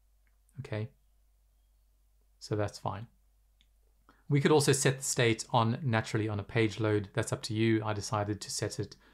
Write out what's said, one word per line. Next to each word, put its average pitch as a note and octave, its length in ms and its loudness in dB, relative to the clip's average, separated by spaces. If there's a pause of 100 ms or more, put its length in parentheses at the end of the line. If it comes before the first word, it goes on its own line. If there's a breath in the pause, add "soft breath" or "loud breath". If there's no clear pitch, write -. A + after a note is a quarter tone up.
(600)
Okay, G#2+ 300 -8 (1500)
so - 160 -6
that's G#2 240 -4
fine. G#2 280 -8 (1200 soft breath)
We C#3+ 120 4
could D#3 100 4
also C#3+ 200 6
set C3 280 2
the - 40 -10
state A2+ 480 0
on, A#2 320 2
naturally A2 440 0
on G#2 120 -4
a G2 40 -6
page A2+ 360 0
load. G#2+ 340 0
That's - 200 -2
up - 100 -4
to A2 100 -8
you. A2 300 4
I G#2+ 100 -4
decided G#2 480 -4
to - 100 -10
set - 280 -6
it G2 160 -10 (180 soft breath)